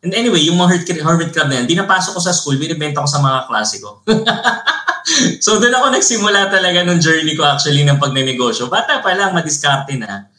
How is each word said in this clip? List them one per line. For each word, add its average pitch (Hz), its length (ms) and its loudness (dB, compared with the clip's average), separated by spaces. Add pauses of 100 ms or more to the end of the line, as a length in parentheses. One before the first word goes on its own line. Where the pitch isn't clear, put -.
And 175 160 -4
anyway, 226 300 2
yung 175 100 2
mga 180 160 4
her-, 170 320 -2
hermit 165 300 2
crab 147 160 0
na 127 100 0
yan, 123 80 -2
binapasok 190 480 0
ko 180 60 -4
sa 180 100 0
school, 143 240 -2
binibenta 151 460 -4
ko 143 60 -2
sa 143 120 0
mga 131 240 2
kaklase 110 380 -4
ko. - 240 -18
<laughs> - 1400 0
So 214 160 2
doon 240 160 4
ako 262 240 2
nagsimula 202 480 2
talaga 180 400 2
nung 170 160 2
journey 160 320 2
ko 156 80 -2
actually 143 400 2
ng 143 160 4
pagnenegosyo. 127 720 -2
Bata 233 320 -2
pa 196 80 0
lang, 190 240 0
madiskarte 143 640 -2
na. 101 400 -10